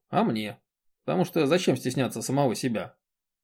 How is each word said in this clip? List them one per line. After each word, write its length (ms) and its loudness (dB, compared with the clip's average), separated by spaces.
а 140 2
мне. 360 -4
Потому 220 0
что 200 0
зачем 320 2
стесняться 440 -2
самого 340 2
себя?» 400 -4